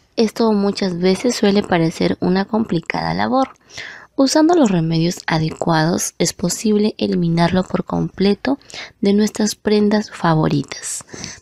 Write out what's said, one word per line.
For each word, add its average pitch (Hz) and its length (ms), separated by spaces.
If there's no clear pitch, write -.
Esto 226 380
muchas 196 480
veces 190 340
suele 202 300
parecer 175 560
una 185 240
complicada 165 680
labor. 220 360
Usando 311 400
los 269 160
remedios 165 560
adecuados, 160 920
es 170 140
posible 208 640
eliminarlo 175 680
por 180 180
completo 190 760
de 202 140
nuestras 208 420
prendas 208 560
favoritas. 156 920